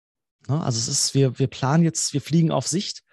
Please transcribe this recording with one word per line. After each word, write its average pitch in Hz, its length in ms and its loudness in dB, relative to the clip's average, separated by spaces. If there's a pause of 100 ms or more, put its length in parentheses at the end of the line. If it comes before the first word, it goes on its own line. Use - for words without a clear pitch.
(480)
Ne? 147 140 0
Also 117 160 -2
es 117 100 -4
ist, - 260 -2
wir, 135 240 2
wir 131 100 2
planen 147 360 2
jetzt, - 280 -2
wir 139 80 -2
fliegen 160 300 2
auf 143 160 0
Sicht. - 360 -6 (100)